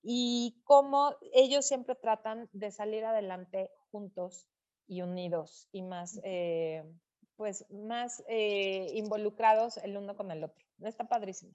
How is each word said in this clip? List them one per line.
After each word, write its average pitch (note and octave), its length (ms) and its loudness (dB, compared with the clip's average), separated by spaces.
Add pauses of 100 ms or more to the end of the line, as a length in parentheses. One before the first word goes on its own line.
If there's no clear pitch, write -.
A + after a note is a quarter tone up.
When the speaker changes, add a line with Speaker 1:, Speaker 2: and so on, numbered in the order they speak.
Speaker 1:
Y A#3+ 600 -2
cómo C#4 500 8 (200)
ellos C4+ 320 6
siempre B3+ 280 -2
tratan A3 580 -2
de G3+ 180 -6
salir G#3+ 340 -4
adelante F#3+ 680 -4 (200)
juntos G3 560 -10 (400)
y F3+ 160 -8
unidos F3+ 720 -6
y F#3+ 100 -10
más, F3+ 320 -10
Speaker 2:
Ujú. G#3 100 -14
Speaker 1:
eh, E3 600 -4 (520)
pues, G#3 340 -8
más, A#3 580 -8
eh, G3 680 0
involucrados A3 840 2
el G3+ 180 -8
uno G3+ 200 -10
con G3 160 -8
el D#3 120 -6
otro. - 200 -14 (180)
Está A3+ 260 -8
padrísimo. F#3+ 460 -2